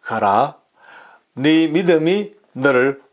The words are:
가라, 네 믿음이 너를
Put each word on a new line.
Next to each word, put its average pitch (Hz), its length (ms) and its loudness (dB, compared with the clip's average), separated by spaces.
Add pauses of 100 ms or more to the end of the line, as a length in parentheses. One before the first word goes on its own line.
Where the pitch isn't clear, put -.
가라, 110 540 -2 (760)
네 156 340 2
믿음이 175 680 0 (180)
너를 135 480 0 (120)